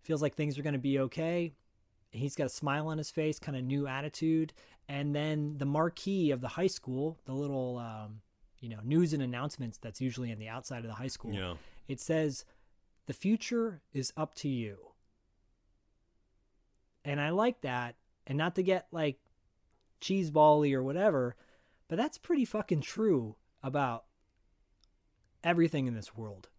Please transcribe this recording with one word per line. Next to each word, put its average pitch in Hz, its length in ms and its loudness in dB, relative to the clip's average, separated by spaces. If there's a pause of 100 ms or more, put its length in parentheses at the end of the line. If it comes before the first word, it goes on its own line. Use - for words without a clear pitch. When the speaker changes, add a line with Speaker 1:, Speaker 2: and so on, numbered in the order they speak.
Speaker 1:
Feels 156 220 -2
like 147 120 0
things 147 240 -2
are 143 40 -6
gonna 143 160 0
be 135 200 2
okay. 165 540 0 (600)
He's 135 220 -4
got 143 120 0
a 123 40 -2
smile 151 380 -2
on 156 100 -4
his 151 120 -6
face, 156 280 0
kinda 135 220 -6
new 139 260 0
attitude. 160 680 0 (360)
And 143 260 -2
then 151 440 0
the 139 80 -2
marquee 165 640 2
of 131 100 0
the 123 80 -6
high 175 180 0
school, 151 580 -2
the 135 100 -8
little, 131 440 -2
um, 107 420 -10 (380)
you 123 100 -12
know, 107 160 -10
news 156 280 4
and 147 100 0
announcements 123 560 -6
that's 110 220 -10
usually 123 320 -2
on 107 60 -8
the 110 100 -10
outside 123 360 -8
of 113 40 -8
the 110 60 -8
high 127 140 -8
school, 113 240 -8
Speaker 2:
Yeah. 92 240 -2 (320)
Speaker 1:
it 135 120 -6
says, 156 440 0 (600)
"The - 60 -8
future 220 680 0 (120)
is 135 240 -4
up 156 200 -4
to - 120 -4
you." 113 440 -4 (2000)
And 143 160 -2
I 147 100 0
like 220 320 2
that. 123 340 -4 (300)
And 139 120 -2
not 170 160 0
to 190 80 2
get, 185 300 2
like, 151 260 0 (840)
cheeseball-y 151 720 6
or 131 100 2
whatever, 139 520 2 (540)
but 165 80 -2
that's 262 220 0
pretty 294 260 2
fucking - 380 0
true 143 540 2 (260)
about 131 420 -2 (1400)
everything 165 440 4
in 120 80 -2
this 107 200 -10
world. 104 340 -12 (100)